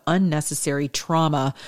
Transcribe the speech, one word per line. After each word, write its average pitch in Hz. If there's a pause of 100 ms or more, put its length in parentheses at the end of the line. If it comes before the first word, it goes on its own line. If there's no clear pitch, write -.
unnecessary 151
trauma 151 (120)